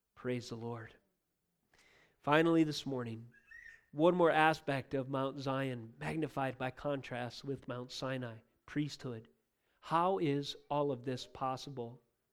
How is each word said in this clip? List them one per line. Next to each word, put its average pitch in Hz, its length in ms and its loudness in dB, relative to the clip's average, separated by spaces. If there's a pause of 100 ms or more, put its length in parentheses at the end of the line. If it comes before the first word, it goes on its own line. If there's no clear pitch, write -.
(160)
Praise 123 340 -4
the 123 60 -8
Lord. 113 380 -10 (1300)
Finally, 165 420 6
this 147 220 -2
morning, 120 380 -6 (680)
one 165 220 6
more 175 160 6
aspect 151 640 4
of 135 160 -2
Mount 135 320 -2
Zion, 131 480 -4 (100)
magnified 143 600 -2
by 131 100 -2
contrast 127 760 -6
with 139 240 -8
Mount 123 240 -8
Sinai, 131 440 -6 (320)
priesthood. 135 600 -6 (520)
How 180 400 2
is 143 360 0 (140)
all 143 220 2
of 120 140 -6
this 127 280 -4
possible? 131 640 -6 (340)